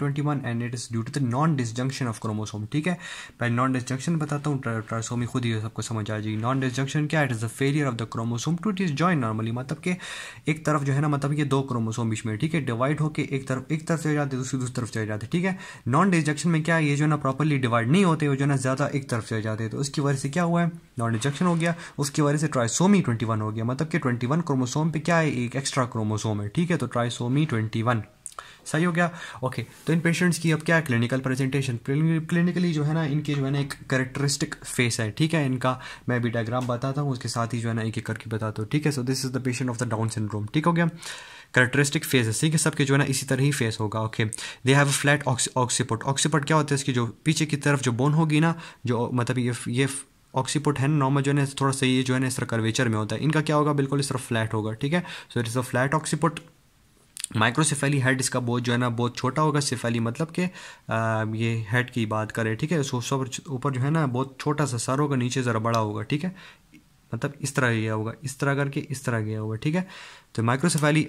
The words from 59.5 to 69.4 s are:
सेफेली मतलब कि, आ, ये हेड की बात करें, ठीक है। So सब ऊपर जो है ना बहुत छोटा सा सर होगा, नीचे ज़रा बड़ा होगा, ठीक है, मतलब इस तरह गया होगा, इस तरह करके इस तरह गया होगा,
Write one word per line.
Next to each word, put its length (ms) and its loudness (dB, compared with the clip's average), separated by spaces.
सेफेली 400 -2
मतलब 280 -2
कि, 40 0
आ, 60 -2
ये 340 0
हेड 200 2
की 160 -2
बात 260 -2
करें, 260 -2
ठीक 140 -2
है। 100 2
So 200 -2
सब 280 -2
ऊपर 220 -2
जो 100 -2
है 80 0
ना 180 2
बहुत 320 -2
छोटा 260 0
सा 120 -2
सर 220 0
होगा, 160 2
नीचे 260 0
ज़रा 180 0
बड़ा 200 2
होगा, 240 -2
ठीक 200 -2
है, 120 -4
मतलब 280 -4
इस 140 -6
तरह 160 4
गया 220 0
होगा, 200 -4
इस 160 -8
तरह 160 2
करके 240 -2
इस 260 -8
तरह 140 0
गया 200 -4
होगा, 160 -4